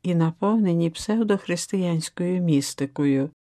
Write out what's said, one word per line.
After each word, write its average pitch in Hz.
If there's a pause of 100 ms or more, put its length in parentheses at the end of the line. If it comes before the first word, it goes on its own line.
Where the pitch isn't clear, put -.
і 180
наповнені 170
псевдохристиянською 180
містикою. 143 (180)